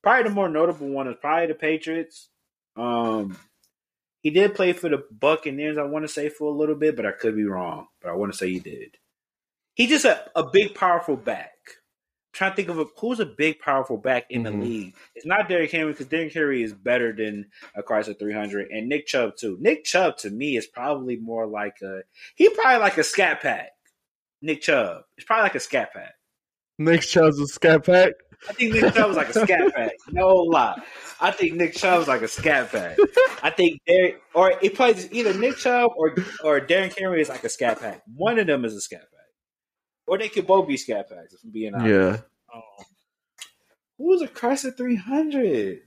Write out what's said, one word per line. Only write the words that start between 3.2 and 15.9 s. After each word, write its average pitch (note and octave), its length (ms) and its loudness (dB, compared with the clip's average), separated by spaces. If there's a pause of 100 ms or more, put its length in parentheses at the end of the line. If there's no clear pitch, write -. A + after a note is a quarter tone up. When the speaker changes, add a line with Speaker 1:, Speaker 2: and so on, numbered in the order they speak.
Speaker 1:
he D#3 80 -2
did G3 260 2
play F3+ 180 0
for F3 160 -6
the C#3 220 -2
Buccaneers, D3 640 -2
I D3+ 60 -4
wanna D3+ 240 -6
say, D3 220 -6
for D3 240 -6
a C#3+ 40 -6
little D3+ 180 0
bit, D3+ 200 0
but A2+ 100 -6
I G2 60 -2
could A2 240 -4
be G#2+ 100 -2
wrong. F2 420 -6 (140)
But F2 100 -10
I E2+ 40 -6
wanna G2 180 -4
say F#2 180 -4
he F2+ 80 -6
did. - 380 -16 (760)
He's A#3 160 2
just D4 160 2
a, G#3 180 4 (120)
a E3+ 160 -2
big, G3+ 240 4
powerful E3+ 420 0
back. G#2+ 340 -8 (840)
Trying F#3+ 180 0
to F#3+ 40 -10
think F#3+ 140 -4
of E3 100 -6
a, D3+ 60 -2 (140)
who's A#3 200 -4
a G3+ 60 0
big, D3+ 340 -2
powerful C3 380 -2
back B2 320 -2
in A#2+ 140 -4
the A2 80 -6
Speaker 2:
Mm-hmm. G#2 100 -4
Speaker 1:
league. A2 340 -8 (200)
It's - 100 -18
not G3 240 0
Derrick E3+ 220 0
Henry, D#3 240 -2